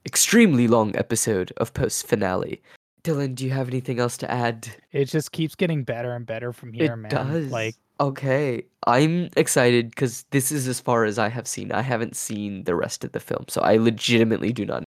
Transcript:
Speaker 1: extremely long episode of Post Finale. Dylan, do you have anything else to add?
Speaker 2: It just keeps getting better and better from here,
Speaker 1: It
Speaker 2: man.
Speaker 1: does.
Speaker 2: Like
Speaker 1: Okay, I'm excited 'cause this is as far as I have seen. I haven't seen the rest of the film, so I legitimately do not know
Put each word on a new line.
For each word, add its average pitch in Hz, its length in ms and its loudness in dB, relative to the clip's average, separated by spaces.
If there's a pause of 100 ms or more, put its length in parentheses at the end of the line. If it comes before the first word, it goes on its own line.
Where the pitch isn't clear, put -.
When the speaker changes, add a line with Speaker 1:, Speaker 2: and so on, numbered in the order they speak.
Speaker 1:
extremely 170 600 4
long 110 300 4
episode 107 640 -2
of - 160 -4
Post - 320 -4
Finale. 92 560 -2 (420)
Dylan, 139 300 -2
do 127 100 -6
you 131 60 -2
have 131 180 -2
anything 127 320 -4
else 120 180 -2
to - 120 -6
add? 117 360 -2 (240)
Speaker 2:
It 139 140 0
just 151 280 -4
keeps 160 220 -4
getting 160 300 -2
better 120 280 -6
and 120 120 -8
better 113 300 -6
from 120 180 -18
here, 123 220 0
Speaker 1:
It - 20 -10
Speaker 2:
man. 107 140 -12
Speaker 1:
does. 143 400 -4
Speaker 2:
Like 113 240 -4 (260)
Speaker 1:
Okay, 135 640 0 (220)
I'm 160 500 4
excited 120 600 4
'cause 123 340 -4
this 135 200 0
is 143 160 -2
as 127 140 -4
far 117 240 2
as 107 140 -2
I 107 100 2
have 117 200 -6
seen. - 240 -8
I 104 100 -2
haven't 120 340 -4
seen 104 480 -8
the 87 120 0
rest - 280 -4
of - 80 -10
the - 80 -6
film, - 280 -6
so - 120 -4
I 107 160 6
legitimately 113 760 4
do 113 120 -4
not - 160 -6
know - 120 -12